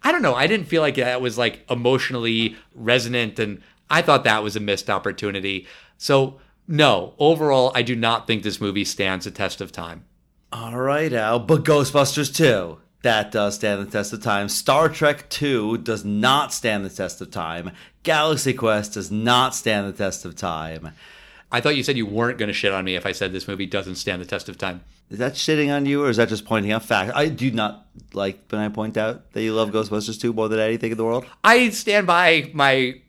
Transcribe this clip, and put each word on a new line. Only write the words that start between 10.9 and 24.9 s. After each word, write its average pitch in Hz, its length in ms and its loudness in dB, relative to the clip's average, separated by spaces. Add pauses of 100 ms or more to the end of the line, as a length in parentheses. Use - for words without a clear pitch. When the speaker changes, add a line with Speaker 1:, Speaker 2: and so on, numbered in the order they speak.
Speaker 2:
Al, 113 280 2
but 135 260 4
Ghostbusters 143 680 2
two, 101 440 4 (240)
that 107 300 2
does 101 240 0
stand 101 300 -2
the 101 60 -14
test 104 220 -4
of 107 80 -10
time. 101 260 0
Star 143 400 2
Trek 151 420 0
two 113 500 0
does 104 260 -4
not 127 480 2
stand 104 320 -2
the 92 40 -8
test 90 300 -8
of 92 100 -14
time. 85 420 -8 (320)
Galaxy 151 500 2
Quest 107 400 0
does 101 180 -8
not 123 420 2
stand 104 340 -2
the 95 100 -10
test 95 260 -4
of 85 120 -12
time. 80 560 -8 (600)
Speaker 1:
I 123 80 2
thought 147 160 2
you 131 80 -2
said 139 140 0
you 113 80 -2
weren't 113 320 -2
gonna 104 160 -2
shit 101 180 0
on 95 140 -2
me 92 100 -2
if 87 100 -4
I 98 60 -2
said 92 220 -4
this 92 140 -8
movie 98 180 -6
doesn't 92 300 -6
stand 90 260 -6
the 87 40 -12
test 95 220 -8
of 92 100 -14
time. 90 240 -8 (280)